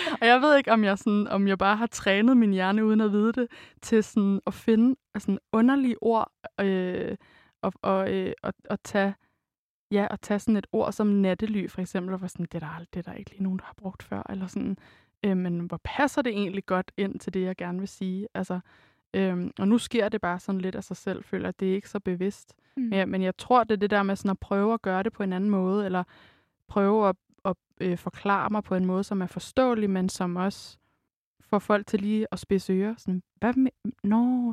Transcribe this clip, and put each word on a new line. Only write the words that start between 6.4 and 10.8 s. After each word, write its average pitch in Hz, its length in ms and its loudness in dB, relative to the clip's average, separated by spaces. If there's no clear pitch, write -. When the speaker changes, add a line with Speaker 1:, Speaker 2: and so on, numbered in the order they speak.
Speaker 1:
øh, 185 560 -2
og, 190 100 -2
og, 190 300 0
øh, 185 200 -2
og, 196 100 -6
og 202 120 -6
tage, 196 320 0
ja, 202 200 2
og 208 100 -8
tage 208 180 -2
sådan 214 180 2
et 196 160 -4
ord 220 200 0